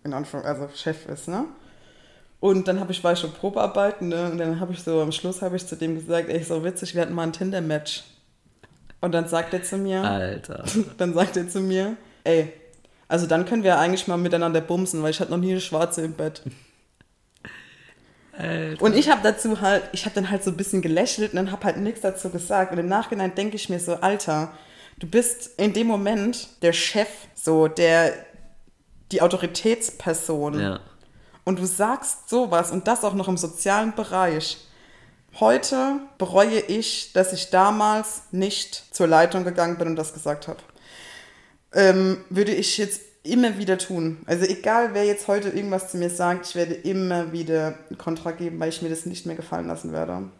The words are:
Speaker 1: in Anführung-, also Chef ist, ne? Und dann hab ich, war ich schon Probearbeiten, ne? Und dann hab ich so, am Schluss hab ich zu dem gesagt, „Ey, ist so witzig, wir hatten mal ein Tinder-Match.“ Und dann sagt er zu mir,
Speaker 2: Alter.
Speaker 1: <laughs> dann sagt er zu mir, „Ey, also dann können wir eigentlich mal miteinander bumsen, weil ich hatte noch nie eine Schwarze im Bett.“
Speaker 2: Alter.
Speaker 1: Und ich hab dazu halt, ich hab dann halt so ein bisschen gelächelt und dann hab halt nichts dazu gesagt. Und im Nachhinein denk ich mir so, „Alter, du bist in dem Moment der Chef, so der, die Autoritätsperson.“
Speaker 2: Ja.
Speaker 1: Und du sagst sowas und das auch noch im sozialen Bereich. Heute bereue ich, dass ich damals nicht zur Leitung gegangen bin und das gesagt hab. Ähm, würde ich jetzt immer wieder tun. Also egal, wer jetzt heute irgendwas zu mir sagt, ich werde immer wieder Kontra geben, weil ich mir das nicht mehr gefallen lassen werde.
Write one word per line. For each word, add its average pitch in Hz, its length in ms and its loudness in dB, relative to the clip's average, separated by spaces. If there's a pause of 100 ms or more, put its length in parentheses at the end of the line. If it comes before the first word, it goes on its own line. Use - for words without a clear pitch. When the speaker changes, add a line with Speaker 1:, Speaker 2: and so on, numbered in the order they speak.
Speaker 1:
in 147 80 -6
Anführung-, 143 340 -6
also 143 280 -4
Chef - 320 -6
ist, - 220 -10
ne? 196 160 -4 (960)
Und 190 280 4
dann 185 120 0
hab 185 100 -6
ich, 180 140 -4
war 175 80 6
ich 175 80 0
schon 160 120 -6
Probearbeiten, 202 760 0
ne? 170 220 -2
Und 170 80 -6
dann 165 200 -2
hab 180 120 -4
ich 175 120 -8
so, 160 180 2
am 156 120 0
Schluss 180 280 -6
hab 180 140 -4
ich 175 120 -6
zu 160 100 -10
dem 165 180 -2
gesagt, 170 340 -2
„Ey, 165 120 0
ist 160 80 -8
so 165 160 -2
witzig, 180 320 -6
wir 170 60 2
hatten 175 120 -2
mal 170 80 -2
ein 165 100 -2
Tinder-Match.“ 160 680 -4 (1000)
Und 180 120 0
dann 165 160 2
sagt 165 260 -2
er 180 80 -2
zu 190 160 -6
mir, 190 240 0
Speaker 2:
Alter. - 640 -4 (160)
Speaker 1:
<laughs> - 180 -4
dann 175 160 0
sagt 180 220 4
er 180 120 -2
zu 190 120 -4
mir, 190 360 0 (280)
„Ey, 160 280 4 (540)
also 170 200 0
dann 165 180 4
können 226 180 0
wir 185 160 6
eigentlich 185 300 2
mal 175 80 0
miteinander 170 460 2
bumsen, 175 400 -2
weil 156 80 2
ich 160 100 -2
hatte - 100 -2
noch 175 80 0
nie 180 140 2
eine 185 80 0
Schwarze 170 420 -2
im 160 120 -6
Bett.“ 156 280 -6 (1900)
Speaker 2:
Alter. 160 460 -6
Speaker 1:
Und 214 140 6
ich 285 140 4
hab 262 120 4
dazu 214 380 2
halt, 196 320 4
ich - 140 -6
hab 214 80 -6
dann 190 160 0
halt 196 120 0
so 190 80 0
ein 160 60 -6
bisschen 190 260 -2
gelächelt 190 500 0
und - 40 -4
dann 190 160 0
hab - 120 -8
halt - 120 2
nichts 208 240 -4
dazu 190 300 -4
gesagt. 185 420 0
Und 175 60 -2
im 170 100 0
Nachhinein 196 460 -2
denk 208 200 -2
ich 202 140 -8
mir 180 100 -2
so, 170 180 -2
„Alter, 170 560 0 (460)
du 170 80 -10
bist 233 520 0
in 202 140 2
dem 220 140 2
Moment 214 600 0 (140)
der 170 100 6
Chef, - 360 0 (260)
so 160 340 4
der, 165 440 6 (1000)
die 180 100 4
Autoritätsperson.“ 170 1400 0
Speaker 2:
Ja. 98 220 -2 (640)
Speaker 1:
Und 185 140 0
du 185 80 -2
sagst 208 640 -2
sowas 175 420 2
und 185 160 -2
das 233 160 2
auch 202 100 2
noch 190 140 -2
im 185 80 2
sozialen 202 580 0
Bereich. 180 720 -2 (720)
Heute 262 600 2 (160)
bereue 196 440 4
ich, - 520 -4
dass 277 220 4
ich - 160 -6
damals 214 720 2 (100)
nicht - 640 -4
zur 180 120 4
Leitung 170 380 6
gegangen 175 340 0
bin 170 100 -2
und 160 80 -2
das 156 180 -6
gesagt 151 340 -6
hab. - 140 -12 (1120)
Ähm, 190 560 6
würde 202 220 2
ich 180 260 0
jetzt 202 220 -4 (240)
immer 233 340 4
wieder 190 200 0
tun. 165 480 -4
Also 175 200 0
egal, 214 480 2
wer 208 100 2
jetzt 208 240 0
heute 202 200 0
irgendwas 190 420 -4
zu - 80 -8
mir 175 120 0
sagt, 180 360 0
ich - 80 -10
werde 170 200 0
immer 180 580 -2
wieder 160 420 -2 (240)
Kontra 165 320 -6
geben, 165 300 -6
weil 160 80 -2
ich 160 120 -6
mir 165 100 -4
das 160 160 -6
nicht 175 200 -8
mehr 165 100 -6
gefallen 165 300 -8
lassen 160 260 -8
werde. 90 480 -6